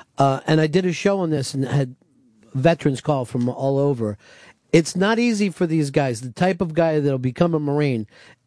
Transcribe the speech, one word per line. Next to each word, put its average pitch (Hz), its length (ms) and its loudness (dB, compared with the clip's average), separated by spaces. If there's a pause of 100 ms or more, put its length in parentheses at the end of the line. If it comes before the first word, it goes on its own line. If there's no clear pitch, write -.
(180)
Uh, 135 300 4
and 156 140 4
I 156 80 4
did 180 180 2
a 180 60 0
show 196 260 0
on 175 120 -2
this 143 240 -2
and 139 100 -2
had 131 320 -2 (580)
veterans 143 460 2
call 139 240 0
from 120 240 -2
all 139 320 0
over. 117 360 -2 (560)
It's 165 220 4
not 202 240 0
easy 214 320 0
for 175 160 -4
these 156 240 -2
guys. 135 300 -2
The 127 100 -10
type 180 300 -2
of 165 140 -6
guy 160 260 0
that'll 139 180 0
become 131 360 -2
a 156 40 0
Marine 143 480 -2 (400)